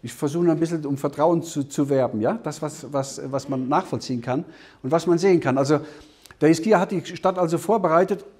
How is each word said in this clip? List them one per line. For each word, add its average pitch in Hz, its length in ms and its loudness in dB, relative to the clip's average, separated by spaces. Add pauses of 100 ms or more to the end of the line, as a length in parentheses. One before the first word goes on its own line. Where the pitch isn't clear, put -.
Ich 123 120 -12
versuche 156 300 -2
nur 170 100 4
ein 156 60 -2
bisschen 160 260 -2
um 139 120 -2
Vertrauen 160 440 0
zu, 147 220 -6
zu 139 260 -2
werben, 123 320 0
ja? 165 220 0
Das, 151 180 -8
was, 147 320 -10
was, 135 260 -4 (120)
was 135 180 -6
man 131 180 -4
nachvollziehen 127 540 -2
kann 135 240 -4 (380)
und 131 80 -4
was 165 160 0
man 170 100 4
sehen 175 220 4
kann. 135 180 0
Also, 143 220 2 (600)
der 147 80 6
Hiskia 170 300 4
hat 185 120 0
die 180 120 -2
Stadt 180 360 -2
also 170 180 0
vorbereitet 190 680 2 (160)